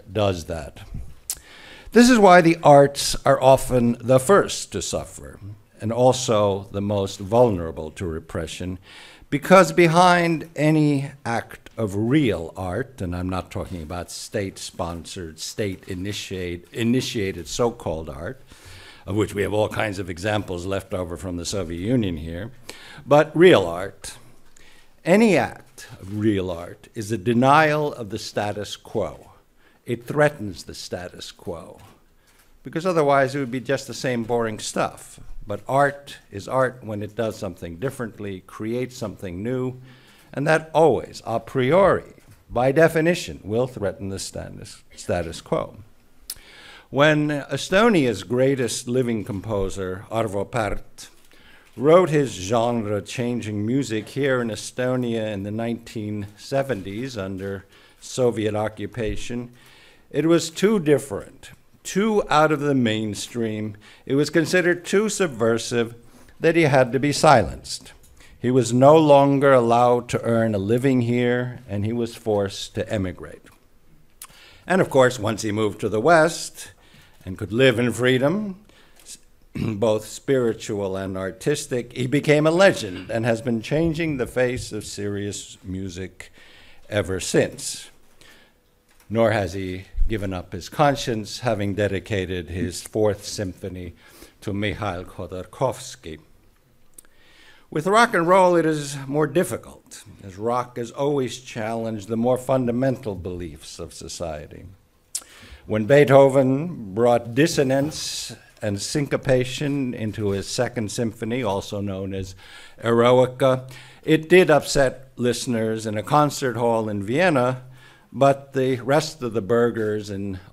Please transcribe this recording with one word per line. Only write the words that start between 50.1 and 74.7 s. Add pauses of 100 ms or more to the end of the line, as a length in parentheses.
Arvo
Pärt, (680)
wrote
his
genre-changing
music
here
in
Estonia
in
the
nineteen (100)
seventies
under (360)
Soviet
occupation, (580)
it
was
too
different, (320)
too
out
of
the
mainstream. (280)
It
was
considered
too
subversive (460)
that
he
had
to
be
silenced. (480)
He
was
no
longer
allowed
to
earn
a
living
here,
and
he
was
forced
to
emigrate. (1200)
And